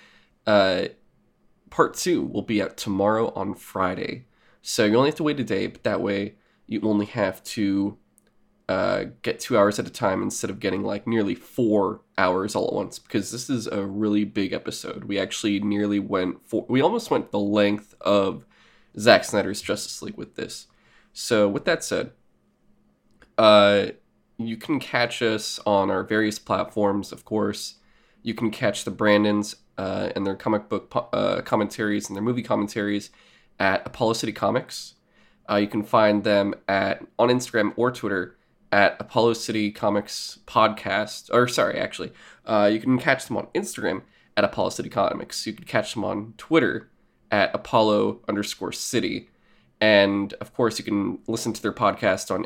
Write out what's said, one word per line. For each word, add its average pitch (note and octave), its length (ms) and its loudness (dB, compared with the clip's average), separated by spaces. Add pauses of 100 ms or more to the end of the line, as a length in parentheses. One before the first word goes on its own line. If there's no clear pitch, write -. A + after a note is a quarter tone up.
(460)
uh, F#2+ 400 4 (840)
part - 240 2
two D#3 300 -2
will E2 180 -6
be G#2 220 0
out - 160 -8
tomorrow G#2 560 0
on F#2+ 180 -6
Friday. F#2 720 -6 (380)
So - 240 0
you G#2+ 100 4
only C#3 140 4
have D3+ 60 -4
to E3+ 60 -4
wait D3 160 0
a B2 60 -2
day, G2 220 -2
but - 180 -12
that G2+ 160 -2
way G2+ 360 -4 (300)
you A2 160 -6
only G#2 240 2
have G2 380 -4
to, G2 540 -2 (680)
uh, F#2+ 360 0 (180)
get - 180 -4
two B2 160 -2
hours G#2 220 4
at A#2 80 -4
a - 40 -12
time G2 320 -2
instead G2+ 280 -6
of G2+ 100 -12
getting, G2 220 -2
like, G2+ 240 -6
nearly A2 280 0
four G#2 680 0 (160)
hours F#2+ 360 0
all F#2+ 140 0
at - 60 -4
once, F#2+ 240 -6
because - 320 -4
this B2 180 -10
is A#2 180 -2
a G2+ 200 -4
really G#2 380 0
big F#2+ 280 -4
episode. - 520 -8
We G2 140 -4
actually G2+ 420 -2
nearly G#2 400 0
went F#2 460 -2
for, - 220 -4
we B2+ 140 2
almost A3+ 280 0
went B2 200 0
the G#2 80 -2
length G#2 640 0
of G2 440 2 (540)
Zack G#2 260 8
Snyder's G2+ 380 -2
Justice - 400 -6
League - 140 -10
with - 180 -14
this. - 320 -10 (460)
So G#2+ 360 2
with G2+ 180 -4
that D#3+ 180 0
said, - 280 -4 (1300)
uh, G2+ 500 8 (500)
you A2+ 180 -6
can C3+ 240 -4
catch A#2+ 420 -2
us A2 420 -2
on G2 260 4
our F#2+ 120 0
various G#2+ 360 0
platforms, G2+ 760 -2
of - 120 -16
course. G#2 520 -4 (460)
You A2+ 120 -6
can A2 160 -2
catch - 340 -2
the A#2 60 -8
Brandons, G#2 640 2 (220)
uh, F#2+ 360 -4
and G2 120 -4
their F#2+ 100 -4
comic G#2 320 -2
book - 220 -6
po-, - 220 -4
uh, G2+ 300 0
commentaries G#2 680 -2
and G2 80 -10
their G2+ 60 -8
movie A#2+ 200 -2
commentaries G#2 680 -2 (500)
at F#2+ 260 2
Apollo A2+ 280 0
City A2+ 180 -4
Comics. - 600 -4 (540)
Uh, G#2 80 2
you G#2 120 2
can G#2+ 140 -2
find G#2+ 420 4
them G2+ 300 2 (140)
at, G2 360 0 (140)
on A#2+ 100 4
Instagram B2 480 0
or A#2+ 140 2
Twitter G2 460 -4 (340)
at G2+ 300 6
Apollo A#2 340 2
City G#2+ 360 -2
Comics - 760 -4
Podcast. G#2+ 880 -2
Or, A#2+ 140 6
sorry, - 320 0
actually, - 340 -6 (320)
uh, G#2 280 4
you A2 80 0
can B2+ 180 2
catch C3 280 0
them A2+ 100 -6
on - 180 -4
Instagram G#2+ 480 -4 (340)
at G#2 80 4
Apollo F#2+ 260 0
City - 180 -8
Comics. - 580 -4
You A2 60 -6
can - 120 -20
catch - 300 -2
them G2+ 100 -4
on G#2 320 -6
Twitter B2 540 0 (400)
at G2+ 240 4
Apollo G#2 720 2
underscore G2+ 440 -4
City. - 580 -4 (500)
And, G2+ 540 4
of - 200 -14
course, A#2 240 0
you G#2 60 -8
can G2+ 440 -4
listen A2+ 240 -2
to - 100 -12
their G2+ 100 -2
podcast G2 600 0
on F#2 120 -4